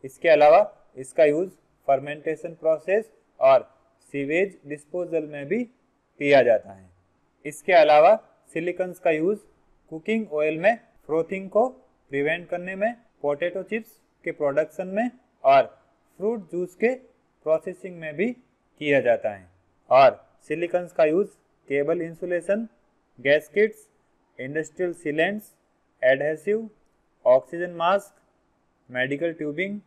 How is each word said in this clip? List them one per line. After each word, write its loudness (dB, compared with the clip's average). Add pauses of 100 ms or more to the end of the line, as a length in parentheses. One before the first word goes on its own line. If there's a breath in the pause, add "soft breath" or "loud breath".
इसके -4
अलावा 8 (340)
इसका 0
यूज़ 0 (380)
fermentation -4
process -2 (300)
और 4 (460)
sewage -2
disposal -8
में -14
भी -4
किया 0
जाता 0
है। -20 (540)
इसके -6
अलावा 8 (400)
सिलिकॉन्स -6
का -2
यूज़ -2 (540)
कुकिंग -6
ऑयल -2
में 2 (340)
फ्रोथिंग -4
को 0 (420)
प्रिवेंट -4
करने -10
में, -4 (280)
पोटैटो -6
चिप्स -10 (240)
के -8
प्रोडक्शन -4
में -4 (340)
और 6 (580)
फ्रूट -6
जूस -8
के -2 (580)
प्रोसेसिंग -6
में -12
भी -2
किया -4
जाता 0
है। -18 (440)
और 6 (320)
सिलिकॉन्स -6
का 2
यूज़ 0 (400)
केबल -2
इंसुलेशन, -6 (520)
गैस्केट्स, 0 (520)
इंडस्ट्रियल -6
सीलेंट्स, -4 (500)
एडहेसिव, 0 (560)
ऑक्सीजन 0
मास्क, -2 (760)
मेडिकल -4
ट्यूबिंग -8